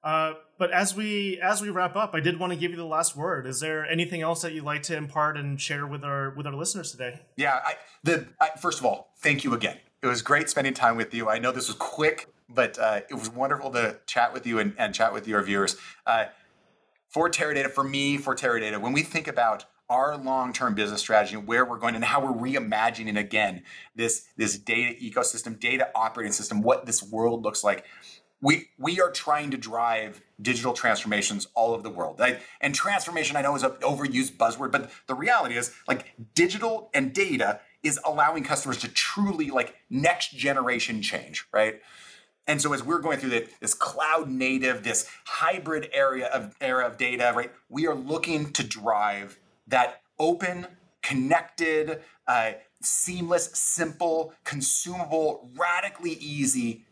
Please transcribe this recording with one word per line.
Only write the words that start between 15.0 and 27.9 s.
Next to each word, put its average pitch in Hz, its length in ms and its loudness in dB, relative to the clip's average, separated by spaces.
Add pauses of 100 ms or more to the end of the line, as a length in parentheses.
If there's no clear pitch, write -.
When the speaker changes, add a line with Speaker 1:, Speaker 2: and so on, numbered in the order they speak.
Speaker 2:
with 107 140 -6
your 104 160 2
viewers. 98 320 0 (300)
Uh, 113 200 2 (840)
for 165 200 2
Teradata, 147 400 0
for 135 140 0
me, 139 340 0
for 135 180 -2
Teradata, 113 440 0
when 120 140 -2
we 151 100 2
think 160 240 -4
about 117 380 2 (220)
our 135 300 2
long-term 131 560 0
business 104 280 0
strategy 104 340 4
and 104 100 -8
where 120 200 4
we're 117 120 -6
going 117 160 0
and 113 100 -2
how 135 220 2
we're 123 240 -2
reimagining 110 720 0
again 101 420 0 (320)
this, 117 320 -2 (120)
this 98 200 0
data 117 420 0
ecosystem, 113 600 -4
data 127 340 2
operating 110 380 -2
system, 104 320 0
what 127 240 2
this 110 160 0
world 117 400 0
looks 107 200 -2
like, 101 220 0 (580)